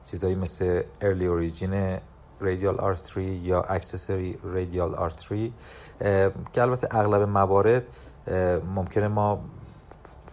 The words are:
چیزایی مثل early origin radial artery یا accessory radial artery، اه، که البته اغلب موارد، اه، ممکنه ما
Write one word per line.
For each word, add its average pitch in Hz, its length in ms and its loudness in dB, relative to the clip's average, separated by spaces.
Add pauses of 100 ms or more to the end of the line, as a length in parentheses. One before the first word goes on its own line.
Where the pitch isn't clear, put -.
چیزایی 92 300 -2
مثل 90 460 0 (200)
early 90 500 0
origin 92 480 -4 (420)
radial 95 400 0
artery 95 360 -4
یا 90 440 0
accessory 92 760 -4 (180)
radial 90 420 -2
artery، 104 540 -4 (500)
اه، 98 300 4 (220)
که 123 80 4
البته 123 300 2
اغلب 104 300 4
موارد، 101 600 4 (440)
اه، 90 300 2
ممکنه 95 500 -2
ما 104 320 0 (920)